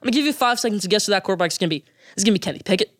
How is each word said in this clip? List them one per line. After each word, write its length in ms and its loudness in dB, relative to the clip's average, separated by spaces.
gonna 80 -2
give 160 2
you 80 0
five 260 0
seconds 220 -2
to 60 -6
guess 180 2
who 60 0
that 120 0
quarterback's 320 0
gonna 140 0
be. 120 -6
It's 120 -4
gonna 100 6
be 60 0
Kenny 220 -8
Pickett. 380 0